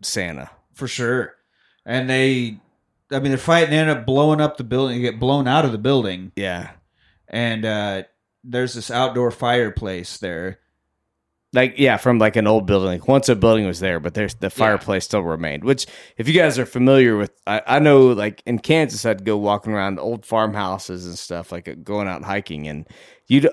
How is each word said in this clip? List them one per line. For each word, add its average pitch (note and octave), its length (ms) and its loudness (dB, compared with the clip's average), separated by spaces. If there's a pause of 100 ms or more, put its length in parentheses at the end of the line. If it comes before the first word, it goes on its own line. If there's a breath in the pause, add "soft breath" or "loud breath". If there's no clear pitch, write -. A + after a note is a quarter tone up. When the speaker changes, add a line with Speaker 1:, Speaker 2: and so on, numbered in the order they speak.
Speaker 1:
Santa. E2 460 -8 (240)
Speaker 2:
For C3+ 140 -10
sure. B2 460 -4 (520)
And B2+ 240 -4
they, C3 500 0 (520)
I C3+ 80 -2
mean, C#3 120 -2
they're C3+ 60 0
fighting, D#3+ 340 2
they D3+ 80 2
end D#3 100 2
up B2+ 160 -2
blowing D3 340 2
up D3+ 160 0
the C3+ 80 -10
building, B2 340 -2
they B2 40 -6
get A2+ 180 -4
blown C3+ 300 0
out D3 160 2
of B2+ 80 0
the A2 60 -6
building. G#2 580 -2
Speaker 1:
Yeah. F#2 320 -6 (580)
Speaker 2:
And, A2+ 380 -4
uh, G#2 380 -4 (380)
there's B2 340 -4
this A2+ 140 -12
outdoor B2 420 0
fireplace G#2+ 840 -4
there. F2+ 420 -10 (920)
Speaker 1:
Like, B2+ 240 2
yeah, B2+ 180 4
from, A#2+ 240 2
like, G#2+ 160 4
an A2 100 2
old G#2+ 200 4
building. F#2+ 240 2
Like, F2+ 180 -6
once C3+ 220 4
a B2 60 6
building A2 300 4
was F2 140 -4
there, F2+ 220 -2
but D#2+ 120 -8
there's, G2+ 220 -4
the - 120 -4
Speaker 2:
Yeah. - 20 -2
Speaker 1:
fireplace G#2 560 0
still G#2 160 -2
remained. D#2+ 420 -6
Which, B2+ 240 0 (300 loud breath)
if A#2 100 -6
you D#3 60 6
guys D#3 260 4
are B2 60 -2
familiar B2+ 500 6
with, G#2 160 -2 (160)
I, G#2 180 -2
I C3 140 2
know, C#3+ 280 8
like, G#2+ 380 -2
in A#2 140 -2
Kansas, D3+ 460 0
I'd G2 180 -2
go G#2 140 0
walking G#2 340 -2
around G2 260 -4
old G#2+ 280 -8
farmhouses G2 800 -4
and F2 100 -12
stuff, E2+ 360 -12
like, F2 160 -12
uh, D2+ 140 -14
going G#2 260 -6
out D#2+ 160 -10
hiking, F2 420 -8
and D2+ 180 -12 (420 loud breath)
you C3 140 4
d-, - 120 6